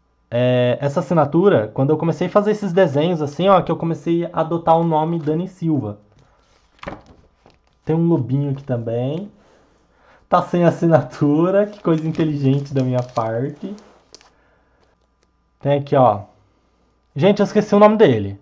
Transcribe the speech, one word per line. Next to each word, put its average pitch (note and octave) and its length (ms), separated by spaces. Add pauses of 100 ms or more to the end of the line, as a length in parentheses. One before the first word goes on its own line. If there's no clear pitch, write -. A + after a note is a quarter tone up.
(300)
é, B2 500
essa C#3+ 200
assinatura, E3 760
quando C3+ 160
eu D#3 80
comecei E3 300
a - 20
fazer G#3 220
esses G#3 200
desenhos E3+ 480
assim, D3+ 300
ó, F3+ 140
que - 80
eu D#3+ 60
comecei E3 480
a E3 160
adotar E3 360
o E3+ 60
nome E3 360
Dani D#3 280
Silva. C3 520 (1800)
Tem D#3 120
um E3+ 120
lobinho C#3+ 440
aqui C3+ 120
também. B2+ 680 (1000)
Tá F3 140
sem F3 200
assinatura, E3 1000
que G#3 160
coisa D#3+ 260
inteligente C#3+ 680
da C3 80
minha B2+ 180
parte. B2 760 (1800)
Tem C#3+ 180
aqui, C#3+ 180
ó. A2+ 260 (960)
Gente, F#3+ 240
eu G#3 40
esqueci G3+ 320
o G3+ 40
nome G#3+ 160
dele, A2 460